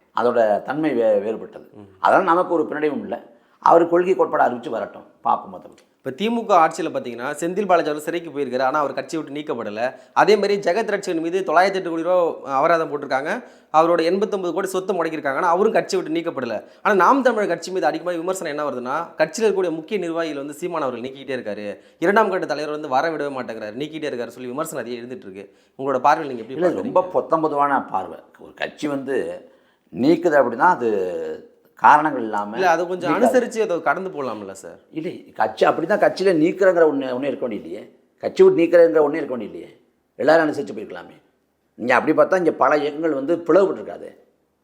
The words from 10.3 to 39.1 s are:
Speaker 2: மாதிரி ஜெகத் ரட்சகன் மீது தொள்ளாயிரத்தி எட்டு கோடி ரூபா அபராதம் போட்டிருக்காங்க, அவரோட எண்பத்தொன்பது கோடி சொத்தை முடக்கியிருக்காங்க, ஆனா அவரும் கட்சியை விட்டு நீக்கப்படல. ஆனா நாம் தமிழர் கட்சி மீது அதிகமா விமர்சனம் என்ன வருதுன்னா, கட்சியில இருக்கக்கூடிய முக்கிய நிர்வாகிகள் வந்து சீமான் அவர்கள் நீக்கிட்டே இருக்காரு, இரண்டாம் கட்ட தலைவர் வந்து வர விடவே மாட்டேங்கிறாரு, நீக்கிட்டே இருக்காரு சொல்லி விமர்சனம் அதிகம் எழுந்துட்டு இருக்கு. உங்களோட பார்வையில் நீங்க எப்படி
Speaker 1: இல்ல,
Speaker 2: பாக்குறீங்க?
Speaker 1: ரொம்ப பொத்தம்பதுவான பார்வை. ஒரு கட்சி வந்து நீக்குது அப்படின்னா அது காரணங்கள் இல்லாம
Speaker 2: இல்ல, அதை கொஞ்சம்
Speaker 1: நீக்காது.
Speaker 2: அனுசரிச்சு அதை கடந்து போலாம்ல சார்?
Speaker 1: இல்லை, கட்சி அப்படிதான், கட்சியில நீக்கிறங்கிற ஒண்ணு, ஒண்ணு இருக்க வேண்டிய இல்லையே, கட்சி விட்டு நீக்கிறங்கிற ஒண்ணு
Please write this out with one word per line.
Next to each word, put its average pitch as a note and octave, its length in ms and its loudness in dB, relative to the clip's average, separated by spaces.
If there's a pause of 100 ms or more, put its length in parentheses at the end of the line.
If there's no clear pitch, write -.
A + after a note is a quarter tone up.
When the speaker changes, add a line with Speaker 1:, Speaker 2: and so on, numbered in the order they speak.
Speaker 2:
மாதிரி G3+ 220 2
ஜெகத் G3 340 -2
ரட்சகன் F#3+ 300 -4
மீது E3+ 180 -4
தொள்ளாயிரத்தி F3+ 400 2
எட்டு E3 120 -6
கோடி E3 140 -4
ரூபா F3+ 100 2 (380)
அபராதம் D#3+ 360 2
போட்டிருக்காங்க, C#3+ 420 -4 (420)
அவரோட E3+ 300 4
எண்பத்தொன்பது F#3 500 -2
கோடி F#3+ 140 -4
சொத்தை F#3 280 -4
முடக்கியிருக்காங்க, D#3 460 -4
ஆனா F3+ 140 2
அவரும் G#3+ 220 2
கட்சியை F3+ 220 -2
விட்டு D#3 160 -4
நீக்கப்படல. C3 420 -4 (240)
ஆனா G3+ 140 2
நாம் G#3 260 4
தமிழர் G#3+ 300 2
கட்சி E3+ 200 -6
மீது F3+ 140 -2
அதிகமா E3 300 -2
விமர்சனம் E3+ 380 -6
என்ன D3+ 120 -4
வருதுன்னா, B2+ 300 -6 (220)
கட்சியில D#3+ 280 0
இருக்கக்கூடிய F#3 300 0
முக்கிய E3 240 -6
நிர்வாகிகள் E3 440 -4
வந்து D3 160 -12
சீமான் E3+ 280 -4
அவர்கள் A#2+ 180 -6
நீக்கிட்டே C3+ 320 -8
இருக்காரு, G#2 300 -8 (320)
இரண்டாம் G3+ 320 4
கட்ட F3 140 -2
தலைவர் D3 320 -4
வந்து D3+ 180 -6
வர D#3+ 140 2
விடவே D3 240 -4
மாட்டேங்கிறாரு, A2 480 -8
நீக்கிட்டே D3+ 280 -8
இருக்காரு A#2+ 280 -8
சொல்லி B2 160 -10
விமர்சனம் D#3 300 -6
அதிகம் A#2 180 -10
எழுந்துட்டு A#2+ 260 -14
இருக்கு. F#2+ 180 -16 (340)
உங்களோட C3+ 220 -2
பார்வையில் D3 320 2
நீங்க A2+ 120 -10
எப்படி C3 140 -10
Speaker 1:
இல்ல, F3 80 4
Speaker 2:
பாக்குறீங்க? - 200 -2
Speaker 1:
ரொம்ப F3+ 240 2
பொத்தம்பதுவான C#3+ 760 2
பார்வை. F2+ 320 -6 (200)
ஒரு D#2 160 -20
கட்சி - 320 -6
வந்து C3+ 300 -4 (760)
நீக்குது D3+ 460 4
அப்படின்னா B2 300 2
அது A#2+ 200 0 (880)
காரணங்கள் C#3+ 440 4
இல்லாம G#2 320 -4
Speaker 2:
இல்ல, F3+ 140 0
அதை E3 160 2
கொஞ்சம் F3 240 -4
Speaker 1:
நீக்காது. E3+ 100 0
Speaker 2:
அனுசரிச்சு A#3 400 2
அதை F#3+ 220 -2
கடந்து F3 280 -2
போலாம்ல A2+ 420 -8
சார்? E2+ 240 -16 (160)
Speaker 1:
இல்லை, D#3 220 -8 (220)
கட்சி - 300 0
அப்படிதான், E3 380 2
கட்சியில F#3+ 300 4
நீக்கிறங்கிற E3+ 520 4
ஒண்ணு, C#3 240 0
ஒண்ணு C3 200 -4
இருக்க A#2+ 160 -6
வேண்டிய G#2 160 -6
இல்லையே, F2 200 -12 (420)
கட்சி - 200 2
விட்டு E3+ 180 6
நீக்கிறங்கிற E3 400 6
ஒண்ணு D3+ 180 0